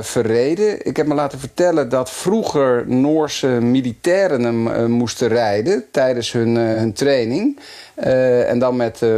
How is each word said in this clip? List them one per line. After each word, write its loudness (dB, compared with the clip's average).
verreden. 0
Ik -4
heb 0
me 0
laten -2
vertellen 0
dat -2
vroeger 0
Noorse 0
militairen 0
hem, 0
eh, 0
moesten 0
rijden 0
tijdens 0
hun, 0
eh, 0
hun -2
training. 0
Eh, 2
en 0
dan 0
met, -4
eh, 2